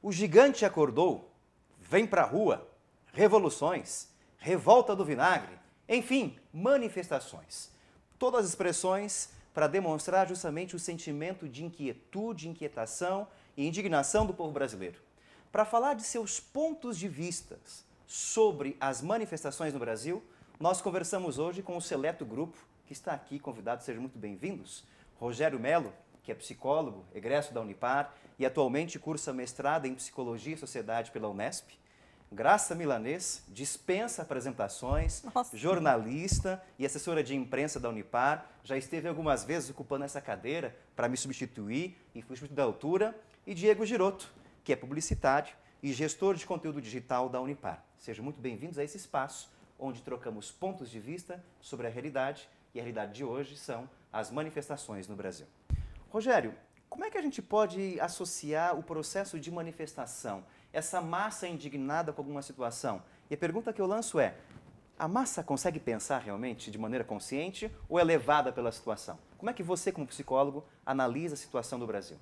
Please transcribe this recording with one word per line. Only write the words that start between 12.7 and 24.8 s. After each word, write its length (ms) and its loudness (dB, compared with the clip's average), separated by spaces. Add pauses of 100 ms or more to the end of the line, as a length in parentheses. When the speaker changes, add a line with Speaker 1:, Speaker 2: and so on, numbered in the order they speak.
Speaker 1:
e 100 0
indignação 600 4
do 80 -2
povo 180 -4
brasileiro. 480 -4 (500)
Pra 160 4
falar 260 4
de 100 -4
seus 380 -4
pontos 560 -2
de 100 -6
vistas 800 -8 (220)
sobre 720 2
as 220 0
manifestações 720 -2
no 40 -4
Brasil, 440 -2 (360)
nós 220 2
conversamos 580 -2
hoje 240 -2
com 140 -6
o 60 -4
seleto 420 -2
grupo 320 -6 (300)
que 80 -16
está 180 -8
aqui 260 -8
convidado. 440 -6
Sejam 180 -8
muito 180 -10
bem-vindos. 640 -8 (380)